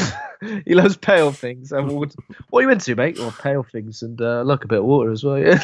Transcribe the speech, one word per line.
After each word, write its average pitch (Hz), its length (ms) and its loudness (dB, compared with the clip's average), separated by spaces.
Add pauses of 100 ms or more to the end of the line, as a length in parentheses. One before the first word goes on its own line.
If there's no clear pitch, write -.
(640)
He - 100 0
loves 180 220 4
pale 160 360 2
things 127 380 -12
and 139 220 -4
water. 147 220 -6 (340)
"What 247 120 2
are - 20 4
you 262 80 4
into, 147 260 0
mate?" 143 220 -2
"Well, 117 120 -6
pale 139 320 -4
things 110 400 -12
and, 117 200 -10
uh, 120 200 -2
like 131 220 0
a 110 40 -12
bit 110 100 2
of 104 80 0
water 127 260 2
as 110 100 -6
well." 139 160 -2
<laughs> 139 60 0
Yeah. 170 200 6